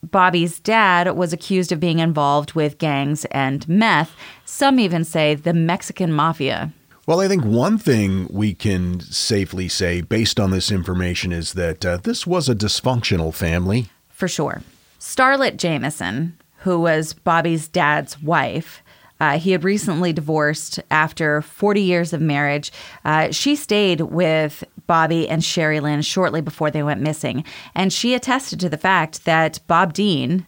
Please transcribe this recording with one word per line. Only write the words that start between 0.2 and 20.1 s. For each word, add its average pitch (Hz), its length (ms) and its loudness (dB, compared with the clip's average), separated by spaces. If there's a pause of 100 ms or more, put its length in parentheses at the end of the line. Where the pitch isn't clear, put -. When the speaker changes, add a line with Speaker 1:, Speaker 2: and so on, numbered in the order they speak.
Speaker 1:
dad 190 560 4
was 170 160 -2
accused 180 400 -2
of 160 80 -2
being 165 180 2
involved 147 560 2
with 151 240 0
gangs 147 480 -2
and 135 420 -2
meth. 175 460 4 (300)
Some 269 340 2
even 170 260 2
say 156 300 2
the 151 180 -2
Mexican 165 600 0
mafia. 151 600 -2 (340)
Speaker 2:
Well, 165 140 2
I 196 80 2
think 185 160 2
one 127 340 2
thing 101 520 2
we 101 240 0
can 90 460 -2
safely 92 680 -2
say 87 340 -2
based 113 360 0
on 98 120 2
this 95 200 0
information 90 600 -2
is 85 220 -6
that, 85 300 -4
uh, 87 120 0
this 233 300 -4
was 170 220 0
a 123 60 2
dysfunctional 101 800 0
family. 92 520 0 (240)
Speaker 1:
For - 180 -6
sure. - 340 -4 (380)
Starlet 262 560 0
Jameson, 143 800 -4 (220)
who 180 220 0
was 160 340 0
Bobby's 165 520 0
dad's 147 560 0
wife, 143 600 -2 (380)
uh, 151 180 2
he 170 140 -2
had 170 120 0
recently 180 480 0